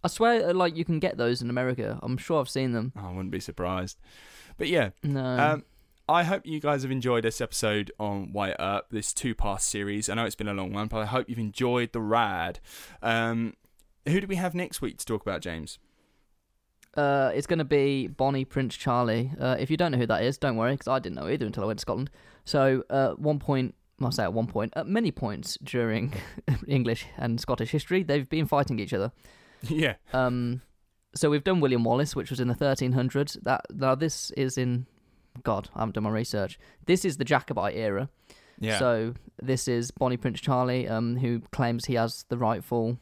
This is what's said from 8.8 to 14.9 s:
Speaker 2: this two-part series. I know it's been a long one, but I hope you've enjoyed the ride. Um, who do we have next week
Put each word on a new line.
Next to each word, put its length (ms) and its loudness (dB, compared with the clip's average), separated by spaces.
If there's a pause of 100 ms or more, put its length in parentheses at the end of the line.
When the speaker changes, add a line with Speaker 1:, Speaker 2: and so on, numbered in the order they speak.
Speaker 2:
this 220 -4
two-part 500 0
series. 460 -2
I 60 -2
know 100 0
it's 120 -4
been 100 -4
a 80 -2
long 180 -4
one, 140 -2
but 120 -4
I 80 -2
hope 220 -2
you've 120 -6
enjoyed 520 0
the 80 -4
ride. 600 0 (420)
Um, 520 0 (520)
who 140 4
do 80 -8
we 80 -2
have 180 -2
next 260 -6
week 180 -6